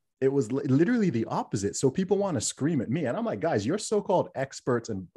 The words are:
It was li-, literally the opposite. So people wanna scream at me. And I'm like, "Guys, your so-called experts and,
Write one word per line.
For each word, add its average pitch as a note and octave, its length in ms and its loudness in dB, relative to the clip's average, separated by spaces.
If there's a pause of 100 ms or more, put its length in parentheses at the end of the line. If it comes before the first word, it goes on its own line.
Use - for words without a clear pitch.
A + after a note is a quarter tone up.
(220)
It C3+ 120 4
was B2 180 0
li-, C3 140 -2
literally F3 460 4
the A2+ 140 0
opposite. A2+ 500 -4
So C3 160 2
people F#3+ 260 0
wanna G3 240 0
scream C#3+ 400 -2
at F#2 80 -4
me. D3+ 160 -2
And A#2+ 100 -2
I'm A3+ 100 -4
like, A#2+ 140 -4
"Guys, A#2+ 260 0
your D#3+ 120 0
so-called G3+ 580 0
experts B2 540 -2
and, F#2+ 280 -6